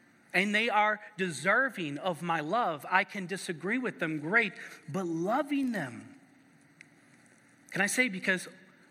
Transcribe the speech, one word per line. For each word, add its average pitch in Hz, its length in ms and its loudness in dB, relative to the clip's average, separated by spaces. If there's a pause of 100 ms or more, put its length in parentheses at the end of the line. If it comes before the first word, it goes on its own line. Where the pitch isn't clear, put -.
(320)
And 202 220 2
they 226 160 2
are 208 280 4 (200)
deserving 180 800 0
of 170 240 -2
my 165 180 0
love. 165 500 0
I 190 140 4
can 196 220 -8
disagree 185 520 -4
with - 200 -4
them, 156 220 -2
great, 190 340 2 (340)
but 185 160 -2
loving 247 680 0
them. 123 420 -6 (1600)
Can 180 100 0
I 202 60 2
say, 254 200 2
because 185 400 -2 (420)